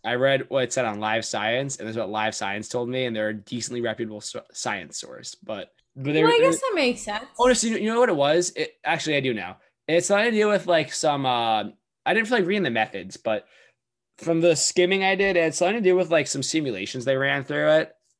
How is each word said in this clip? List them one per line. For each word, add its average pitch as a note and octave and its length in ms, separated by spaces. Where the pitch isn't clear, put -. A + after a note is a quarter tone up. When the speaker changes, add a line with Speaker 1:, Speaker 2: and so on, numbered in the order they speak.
Speaker 1:
I A#2+ 100
read C3+ 340
what C3 140
it B2 100
said B2+ 120
on G#2 160
Live A2 240
Science, A#2+ 540
and G#2+ 100
this A2+ 80
is - 20
what G2+ 100
Live G#2+ 280
Science G#2 320
told B2 200
me, B2+ 180
and A2+ 100
they're G#2+ 140
a A2 40
decently A#2+ 460
reputable A2 400
so-, - 320
science F#2 480
source. - 340
But, - 380
but C3+ 160
they D#3 100
Speaker 2:
Well, A#4+ 100
I A#4+ 40
Speaker 1:
were B4+ 140
Speaker 2:
guess - 100
that C5 160
makes B3 260
sense. G#3+ 220
Speaker 1:
Honestly, A#3+ 300
you A3+ 40
know, - 80
you A3 100
know A#3 60
what B3 120
it E3+ 60
was? D#3 380
It, D3 200
actually, D#3 320
I C#3+ 40
do C3 140
know. F#2+ 220
It's E3+ 180
something G#3 240
to A3 60
do G#3 120
with, G3 200
like, D#3+ 240
some, C#3+ 340
uh, A2+ 380
I E3+ 80
didn't G#3+ 140
feel A#3+ 100
like F3+ 80
reading G3+ 160
the D3 80
methods, G#2 460
but A2 320
from E3 220
the E3 140
skimming F3+ 480
I F#3+ 140
did, G3 200
it E3 60
had D#3+ 120
something F#3+ 220
to A#3+ 40
do F#3 160
with, F3 140
like, D#3 180
some C3+ 160
simulations B2 600
they C3 120
ran C#3 260
through D3 280
it. D#3 220